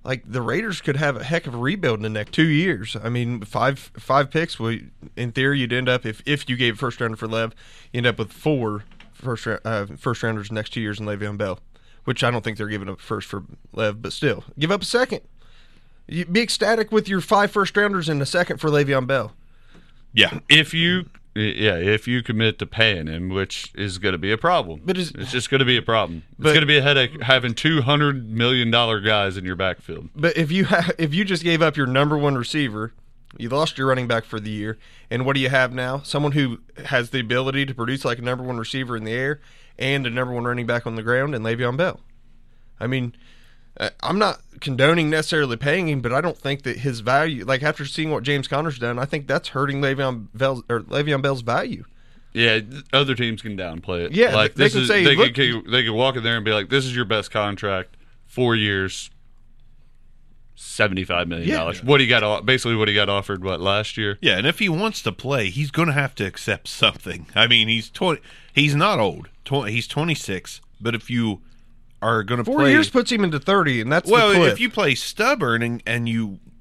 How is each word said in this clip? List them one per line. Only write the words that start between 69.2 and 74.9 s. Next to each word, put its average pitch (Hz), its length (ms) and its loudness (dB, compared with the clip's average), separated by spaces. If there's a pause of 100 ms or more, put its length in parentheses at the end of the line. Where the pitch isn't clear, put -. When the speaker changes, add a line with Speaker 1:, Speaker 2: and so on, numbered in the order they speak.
Speaker 2:
Tw-, 139 240 -2
he's 113 180 -4
twenty-six, 143 760 -6 (200)
but 117 140 -2
if 110 140 -10
you 113 320 -2 (600)
are 110 220 2
gonna 120 220 -2
Speaker 1:
Four 269 140 0
Speaker 2:
play 277 120 6
Speaker 1:
years 311 180 6
puts 247 220 0
him 214 120 2
into 151 160 0
thirty, 156 420 2
and 120 100 -2
that's 170 180 2
Speaker 2:
Well, 220 200 6
Speaker 1:
the 196 60 6
clip. 165 180 6
Speaker 2:
if - 60 -4
you 240 100 0
play 170 260 2